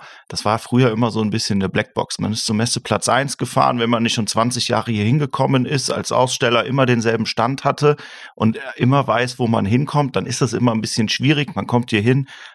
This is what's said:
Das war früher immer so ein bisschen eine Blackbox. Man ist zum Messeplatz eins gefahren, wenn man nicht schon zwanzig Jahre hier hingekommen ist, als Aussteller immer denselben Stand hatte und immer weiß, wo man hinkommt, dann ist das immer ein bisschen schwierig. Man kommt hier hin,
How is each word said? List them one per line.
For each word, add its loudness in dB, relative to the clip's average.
Das -10
war 2
früher 2
immer 0
so -2
ein 0
bisschen -2
eine 0
Blackbox. -4
Man -2
ist -6
zum -2
Messeplatz -2
eins 0
gefahren, 0
wenn 0
man 2
nicht 0
schon -2
zwanzig -2
Jahre 0
hier 0
hingekommen 2
ist, -4
als -4
Aussteller 2
immer 0
denselben 2
Stand -2
hatte 2
und 0
immer 4
weiß, 0
wo 0
man 2
hinkommt, 0
dann 0
ist -6
das 0
immer 2
ein -2
bisschen -2
schwierig. -2
Man -4
kommt 0
hier 2
hin, 2